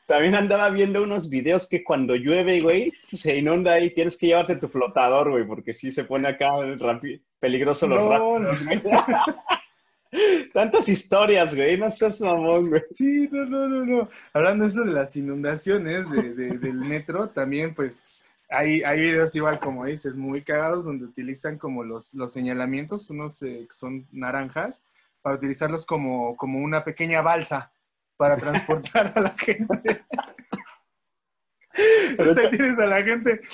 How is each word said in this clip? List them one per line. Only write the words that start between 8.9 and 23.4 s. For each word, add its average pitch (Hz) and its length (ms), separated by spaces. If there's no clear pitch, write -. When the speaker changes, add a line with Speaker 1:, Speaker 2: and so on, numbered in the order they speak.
Speaker 1:
Tantas 220 360
historias, 190 680
güey, 147 200
no 214 140
seas 214 300
mamón, 170 500
güey. 233 120
Speaker 2:
Sí, 285 400
no, 277 120
no, 269 240
no, 262 160
no. 240 240
Hablando 196 320
de 208 60
eso 220 140
de 190 80
las 139 240
inundaciones 156 920
de, 120 240
de, 123 240
del 127 180
metro, 151 540
también, 147 440
pues, 135 300
hay, 151 340
hay 147 180
videos 160 340
igual, 151 240
como 131 280
dices, 143 280
muy 135 280
cagados, 160 420
donde 139 200
utilizan 131 540
como 131 240
los, 113 320
los 127 180
señalamientos, 131 760
unos, 151 320